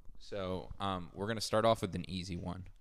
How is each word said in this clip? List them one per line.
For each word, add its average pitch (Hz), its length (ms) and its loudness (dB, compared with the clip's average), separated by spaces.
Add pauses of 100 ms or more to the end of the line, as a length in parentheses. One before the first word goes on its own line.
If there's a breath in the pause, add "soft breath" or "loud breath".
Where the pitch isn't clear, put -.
(200)
So, 92 580 -2
um, 95 360 0
we're 98 120 -2
gonna 113 140 0
start 107 240 4
off 113 180 6
with 98 140 0
an 87 120 -4
easy 90 280 -4
one. 90 320 -6 (120)